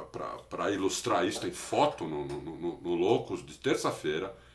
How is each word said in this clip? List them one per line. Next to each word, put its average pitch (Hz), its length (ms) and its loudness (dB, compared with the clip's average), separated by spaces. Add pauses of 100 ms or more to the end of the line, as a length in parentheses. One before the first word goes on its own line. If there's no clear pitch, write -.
pra, - 220 -8 (220)
pra 85 220 2
ilustrar 92 540 2
isso, - 160 -2
tem 90 100 -4
foto - 540 2
no, 76 200 -2
no, 71 160 -6
no, 80 400 -6
no 87 140 0
Locus 92 480 4
de - 140 -18
terça-feira, 95 800 -2 (200)